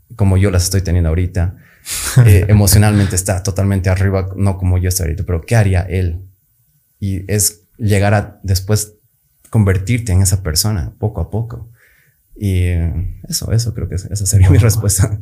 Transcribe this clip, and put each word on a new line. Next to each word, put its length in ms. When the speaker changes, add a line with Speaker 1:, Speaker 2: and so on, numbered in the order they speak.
Speaker 1:
como 220
yo 140
las 120
estoy 180
teniendo 280
ahorita. 520
Speaker 2:
<laughs> 40
Speaker 1:
Eh, 240
emocionalmente 680
está 280
totalmente 460
arriba, 460
no 220
como 200
yo 120
estoy 160
ahorita, 180
pero 180
¿qué 140
haría 280
él? 380
Y 320
es 300
llegar 360
a 300
después 520
convertirte 640
en 100
esa 220
persona, 560
poco 220
a 80
poco. 400
Y, 280
eh, 680
eso, 240
eso 200
creo 140
que 80
es, 100
esa 200
sería 240
mi 80
Speaker 2:
Wow. 80
Speaker 1:
respuesta. 560